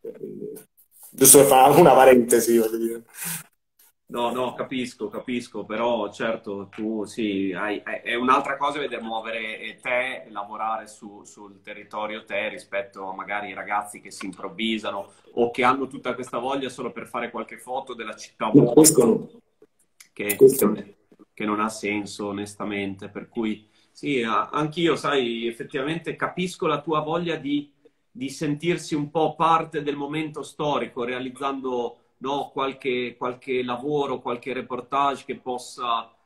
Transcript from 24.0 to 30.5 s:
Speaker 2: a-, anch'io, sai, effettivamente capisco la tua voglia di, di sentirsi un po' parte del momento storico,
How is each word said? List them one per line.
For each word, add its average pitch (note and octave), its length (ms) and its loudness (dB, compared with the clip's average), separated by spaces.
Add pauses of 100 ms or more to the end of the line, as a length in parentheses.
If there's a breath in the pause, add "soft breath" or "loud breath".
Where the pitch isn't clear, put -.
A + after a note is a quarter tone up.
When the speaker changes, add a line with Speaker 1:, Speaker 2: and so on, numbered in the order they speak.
Speaker 2:
a-, A2 240 -2
anch'io, D#3 480 0
sai, A#2+ 520 -2
effettivamente C#3+ 680 -6
capisco F3+ 500 -6
la D3+ 140 0
tua D3+ 220 -2
voglia E3 340 -4
di, D3 380 -4 (360)
di C3 200 -10
sentirsi D#3+ 640 -4
un D3 160 -2
po' D#3 240 0
parte D#3+ 480 0
del C#3+ 140 -4
momento D3 460 -6
storico, C3+ 600 -4